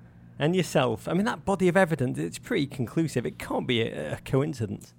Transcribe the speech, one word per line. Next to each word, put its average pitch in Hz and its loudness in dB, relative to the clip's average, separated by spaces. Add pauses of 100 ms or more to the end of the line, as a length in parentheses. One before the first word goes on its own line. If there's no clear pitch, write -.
(400)
and 160 4
yourself. 147 2
I 160 0
mean, 185 2
that 214 -4
body 190 2
of 165 4
evidence, 156 2
it's 165 -6
pretty - -2
conclusive. 131 -2
It - -6
can't - -4
be 120 2
a, 123 -4
a 120 -8
coincidence. 135 -4